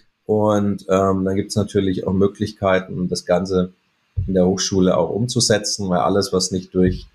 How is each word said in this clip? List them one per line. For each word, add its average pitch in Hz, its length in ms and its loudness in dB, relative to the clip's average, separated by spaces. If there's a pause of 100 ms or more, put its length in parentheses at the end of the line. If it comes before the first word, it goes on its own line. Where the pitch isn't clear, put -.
(260)
Und, 104 640 0
ähm, 95 360 2
dann 95 100 -2
gibt's 98 200 -2
natürlich 95 520 0
auch 95 60 0
Möglichkeiten, 95 920 0
das 90 200 -6
Ganze 92 440 0 (540)
in 98 80 -4
der 90 140 4
Hochschule 92 500 2
auch 82 140 0
umzusetzen, 104 800 -2
weil 87 100 0
alles, 95 340 0
was 92 160 0
nicht 92 240 -6
durch 92 420 0